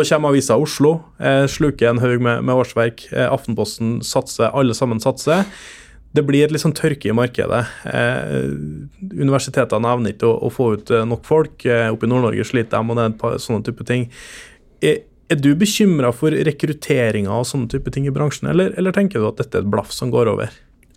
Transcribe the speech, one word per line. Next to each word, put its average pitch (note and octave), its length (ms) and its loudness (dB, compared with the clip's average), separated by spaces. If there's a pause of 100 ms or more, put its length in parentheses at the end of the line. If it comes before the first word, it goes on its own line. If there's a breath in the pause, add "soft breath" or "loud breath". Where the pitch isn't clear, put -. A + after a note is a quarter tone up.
kommer D3+ 240 2
Avisa C3+ 240 2
Oslo, D3+ 380 2 (260)
eh, C3+ 320 2
sluker C3+ 400 0
en A#2+ 80 2
haug B2 240 2
med, A#2+ 240 0
med B2+ 80 2
årsverk. A#2 560 0
Eh, B2+ 160 0
Aftenposten A2+ 680 -2 (100)
satser, B2 480 -2
alle B2+ 240 2
sammen A#2 240 -2
satser. D3 400 0 (720 loud breath)
Det D3 80 4
blir C#3+ 220 4
et D3+ 100 2
litt D3+ 80 -2
sånn D#3+ 140 0
tørke C#3+ 340 -2
i A2 80 2
markedet. B2 460 0 (260 loud breath)
Eh, A#2+ 600 -2 (580)
universitetene C3 800 0
evner B2 240 -2
ikke A#2+ 160 0
å, A2+ 60 2 (100)
å A#2+ 80 -2
få B2 220 0
ut, - 180 -6
eh, A2+ 100 4
nok A#2 220 -6
folk. D3+ 400 0
Eh, A#2 240 2
oppe A2+ 160 -2
i A#2+ 60 2
Nord-Norge A2 340 0
sliter A2+ 320 -2
de, A2+ 160 -2
og A#2+ 60 0
det A2+ 80 2
er - 20 0
et A2 140 -6
par A#2+ 180 -2
sånne A2 240 -4
type A#2 220 -8
ting. B2 180 -2 (800 loud breath)
Er, D#3 160 2 (300)
er D3 100 0
du C#3+ 160 6
bekymret F3+ 560 2
for D#3 160 0
rekrutteringen C3+ 1040 0
og A#2+ 160 -2
sånne B2+ 240 -4
type C3+ 160 -6
ting C#3 160 -4
i C3+ 80 -2
bransjen, C#3+ 400 -2
eller, F#3 240 0
eller F#3 160 0
tenker G3 240 0
du G#2+ 140 2
at - 100 -4
dette - 160 -4
er F#2+ 80 -2
et G2+ 80 -2
blaff - 160 -2
som B2 240 -4
går A#2 160 2
over? G2+ 240 -4 (420)